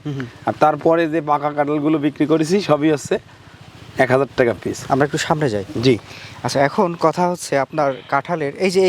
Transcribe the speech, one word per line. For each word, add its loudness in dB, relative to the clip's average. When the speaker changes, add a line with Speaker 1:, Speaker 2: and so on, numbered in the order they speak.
Speaker 1:
হুম, -6
হুম। -8
Speaker 2:
আর -2
তারপরে 2
যে -2
পাকা -2
কাঁঠালগুলো 0
বিক্রি -2
করেছি, 0
সবই 2
হচ্ছে -2
এক 4
হাজার 4
টাকা 4
পিস। -6
Speaker 1:
আমরা 4
একটু -4
সামনে 0
যাই। -4
Speaker 2:
জি। 4
Speaker 1:
আচ্ছা, -2
এখন 2
কথা 2
হচ্ছে -6
আপনার -2
কাঁঠালের, -2
এই 0
যে 0